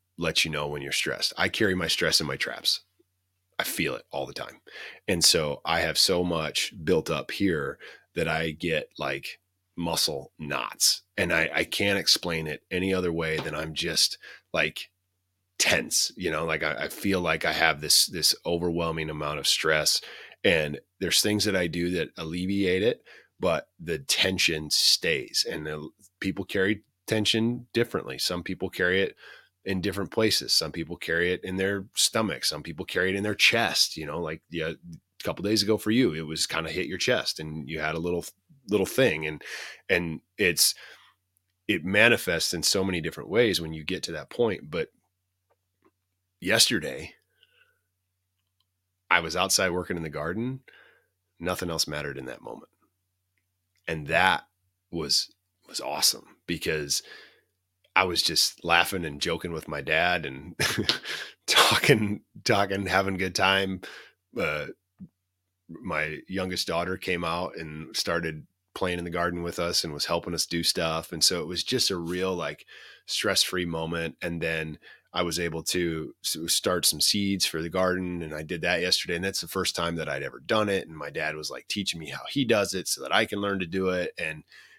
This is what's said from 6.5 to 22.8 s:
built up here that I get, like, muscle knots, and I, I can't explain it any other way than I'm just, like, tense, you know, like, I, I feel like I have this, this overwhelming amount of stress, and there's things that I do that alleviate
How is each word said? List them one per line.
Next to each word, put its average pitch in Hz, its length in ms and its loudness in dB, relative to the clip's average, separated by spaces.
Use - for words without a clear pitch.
built 82 260 2
up 76 200 -2
here 76 480 0
that 82 120 0
I 80 240 0
get, 78 460 -2
like, 71 420 -6
muscle 80 640 -2
knots, 69 640 -2
and 87 160 2
I, 80 200 4
I 80 120 0
can't 101 340 0
explain 82 480 0
it 73 240 -8
any 95 220 0
other 90 180 2
way 80 260 -2
than 76 180 -4
I'm 80 180 -6
just, 78 440 0
like, 78 360 -2
tense, - 580 2
you 87 160 -2
know, 80 140 0
like, 80 180 0
I, 76 220 -2
I - 20 -2
feel 95 320 0
like 80 240 0
I 82 80 2
have 80 300 4
this, - 240 4
this - 280 2
overwhelming 85 640 0
amount 76 300 -4
of 71 80 -2
stress, 78 520 4
and 78 360 4
there's 90 200 2
things 104 220 2
that 101 120 2
I 90 120 2
do 87 240 -2
that 82 260 -2
alleviate 92 640 0